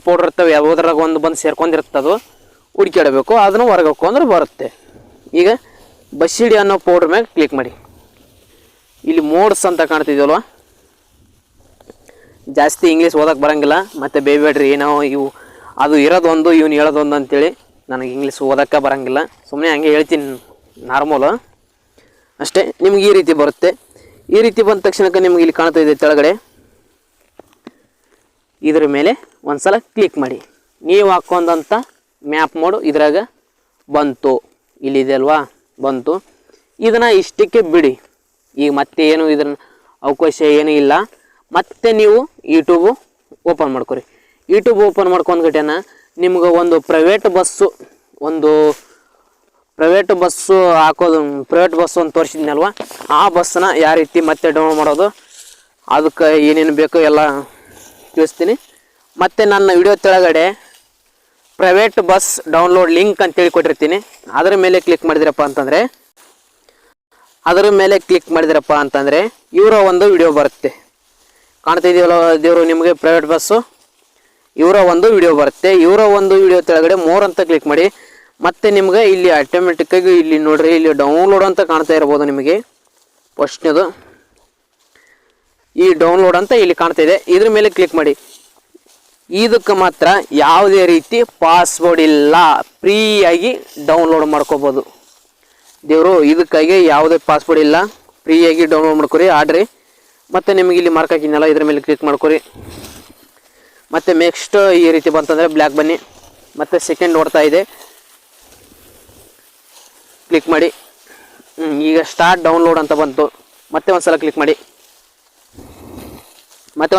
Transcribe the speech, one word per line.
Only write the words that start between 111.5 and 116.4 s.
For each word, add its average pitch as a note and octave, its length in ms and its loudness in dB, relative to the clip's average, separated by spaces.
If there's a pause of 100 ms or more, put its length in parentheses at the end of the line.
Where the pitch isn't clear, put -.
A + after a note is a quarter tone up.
ಹ್ಮ್, D#3 180 -8 (140)
ಈಗ D#3+ 100 0 (140)
ಸ್ಟಾರ್ಟ್ F3 340 0
ಡೌನ್ಲೋಡ್ E3 340 2
ಅಂತ D3+ 200 -4
ಬಂತು. D3 240 -2 (500)
ಮತ್ತೆ D#3+ 200 -4
ಒಂದ್ಸಲ E3 280 0
ಕ್ಲಿಕ್ D#3 180 -6
ಮಾಡಿ, D3 140 0 (2250)